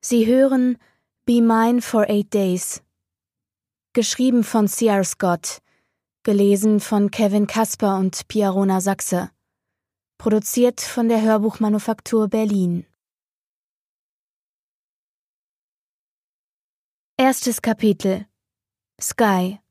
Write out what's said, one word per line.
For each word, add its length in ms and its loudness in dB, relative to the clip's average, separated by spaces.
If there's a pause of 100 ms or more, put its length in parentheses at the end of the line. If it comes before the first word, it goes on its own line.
Sie 240 2
hören 520 2 (480)
Be 160 4
Mine 400 2
for 280 0
Eight 240 -2
Days. 480 -2 (1120)
Geschrieben 500 0
von 240 0
C 200 -2
R 160 2
Scott. 560 -4 (640)
Gelesen 560 2
von 320 0
Kevin 360 0
Kasper 500 -2
und 300 -4
Piarona 540 0
Sachse. 480 -4 (880)
Produziert 640 0
von 280 -2
der 120 2
Hörbuchmanufaktur 1040 0
Berlin. 580 -2 (4000)
Erstes 440 0
Kapitel. 640 -2 (720)
Sky. 600 -2 (120)